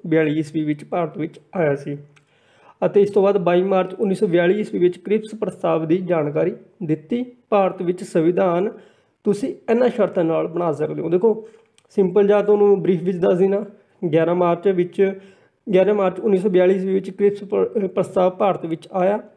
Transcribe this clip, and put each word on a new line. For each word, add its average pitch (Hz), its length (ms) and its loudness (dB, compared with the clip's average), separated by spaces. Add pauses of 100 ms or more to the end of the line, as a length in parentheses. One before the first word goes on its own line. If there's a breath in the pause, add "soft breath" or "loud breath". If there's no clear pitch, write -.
ਬਿਆਲੀ 156 320 2
ਈਸਵੀ 156 240 -4
ਵਿੱਚ 151 220 -4
ਭਾਰਤ 160 320 -4
ਵਿੱਚ 160 220 -8 (160)
ਆਇਆ 151 200 0
ਸੀ। 143 220 -8 (880 soft breath)
ਅਤੇ 202 160 4
ਇਸ 202 100 2
ਤੋਂ 196 120 2
ਬਾਅਦ 202 140 2
ਬਾਈ 175 260 2
ਮਾਰਚ 185 300 0
ਉੱਨੀ 190 220 -2
ਸੌ 208 120 0
ਬਿਆਲੀ 175 320 2
ਈਸਵੀ 214 200 -6
ਵਿੱਚ 175 180 2
ਕ੍ਰਿਪਸ 214 380 -4
ਪ੍ਰਸਤਾਵ 170 520 -2
ਦੀ 170 100 2
ਜਾਣਕਾਰੀ 160 540 -2 (320)
ਦਿੱਤੀ। 165 420 -4 (240)
ਭਾਰਤ 190 320 2
ਵਿੱਚ 180 220 -4
ਸੰਵਿਧਾਨ 175 680 0 (540 loud breath)
ਤੁਸੀਂ 214 320 -2 (140)
ਇਹਨਾਂ 240 200 2
ਸ਼ਰਤਾਂ 190 340 -2
ਨਾਲ 160 240 -2
ਬਣਾ 170 240 -2
ਸਕਦੇ 151 300 -2
ਹੋ। 165 80 -6
ਦੇਖੋ, 214 380 0 (420 loud breath)
simple 196 380 2
ਜਿਹਾ 208 140 4
ਤੁਹਾਨੂੰ 202 420 4
brief 170 200 0
ਵਿੱਚ 180 140 -2
ਦੱਸ 185 200 2
ਦਿੰਦਾ। 196 280 0 (460 soft breath)
ਗਿਆਰਾਂ 165 240 2
ਮਾਰਚ 175 320 0
ਵਿੱਚ, 190 520 0 (540 loud breath)
ਗਿਆਰਾਂ 190 200 4
ਮਾਰਚ 185 260 0
ਉੱਨੀ 202 180 2
ਸੌ 196 120 -2
ਬਿਆਲੀ 180 260 4
ਈਸਵੀ 190 180 -2
ਵਿੱਚ 190 160 -2
ਕ੍ਰਿਪਸ 202 340 -2
ਪ੍ਰ-, 196 400 -2
ਅਹ, 190 40 -2
ਪ੍ਰਸਤਾਵ 185 420 0
ਭਾਰਤ 185 360 -2
ਵਿੱਚ 165 280 -8
ਆਇਆ 196 260 0 (180)